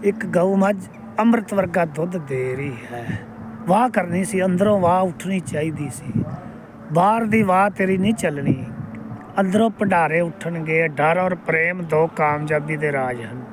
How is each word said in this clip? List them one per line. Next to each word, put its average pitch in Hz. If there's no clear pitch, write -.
ਇੱਕ 202
ਗਊ 180
ਮੱਝ 196
ਅੰਮ੍ਰਿਤ 226
ਵਰਗਾ 180
ਦੁੱਧ 160
ਦੇ 131
ਰਹੀ 139
ਹੈ। 120
ਵਾਹ 220
ਕਰਨੀ 180
ਸੀ, 185
ਅੰਦਰੋਂ 196
ਵਾਹ 180
ਉੱਠਣੀ 185
ਚਾਹੀਦੀ 147
ਸੀ, -
ਬਾਹਰ 208
ਦੀ 220
ਵਾਹ 190
ਤੇਰੀ 190
ਨਹੀਂ 196
ਚੱਲਣੀ। 143
ਅੰਦਰੋਂ 202
ਭੰਡਾਰੇ 170
ਉੱਠਣਗੇ। 165
ਡਰ 151
ਔਰ 185
ਪ੍ਰੇਮ 170
ਦੋ 160
ਕਾਮਯਾਬੀ 151
ਦੇ 147
ਰਾਜ 127
ਹਨ। 120